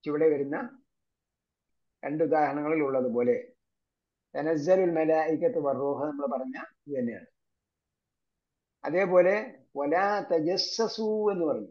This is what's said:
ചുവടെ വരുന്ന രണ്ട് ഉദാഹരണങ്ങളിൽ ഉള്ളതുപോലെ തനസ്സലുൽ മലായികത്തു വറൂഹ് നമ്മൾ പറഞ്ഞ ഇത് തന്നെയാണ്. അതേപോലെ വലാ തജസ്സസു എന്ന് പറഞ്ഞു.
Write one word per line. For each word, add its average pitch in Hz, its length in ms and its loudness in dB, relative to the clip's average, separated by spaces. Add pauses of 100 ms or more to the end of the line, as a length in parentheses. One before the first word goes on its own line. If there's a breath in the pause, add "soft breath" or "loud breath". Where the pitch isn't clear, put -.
ചുവടെ 151 240 2
വരുന്ന 143 540 -2 (1200)
രണ്ട് 156 200 0
ഉദാഹരണങ്ങളിൽ 147 580 0
ഉള്ളതുപോലെ 123 680 0 (840)
തനസ്സലുൽ 165 540 2
മലായികത്തു 160 680 2
വറൂഹ് 139 480 -2
നമ്മൾ 143 320 -4
പറഞ്ഞ 131 260 -10 (220)
ഇത് 143 120 -6
തന്നെയാണ്. 117 280 -6 (1600)
അതേപോലെ 185 760 2 (180)
വലാ 185 440 0
തജസ്സസു 208 1120 -2
എന്ന് 175 120 -2
പറഞ്ഞു. 120 260 -2